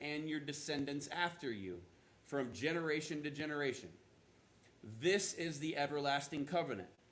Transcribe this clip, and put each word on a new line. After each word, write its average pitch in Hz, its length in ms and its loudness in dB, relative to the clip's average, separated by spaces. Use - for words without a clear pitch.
and 151 280 -2
your 151 120 0
descendants 143 680 -2
after 170 420 0
you, 95 320 -4
from 135 260 0
generation 156 720 0
to 147 80 -2
generation. 143 580 0
This 185 340 4
is 165 260 -2
the 156 180 -2
everlasting 143 680 2
covenant. 139 420 0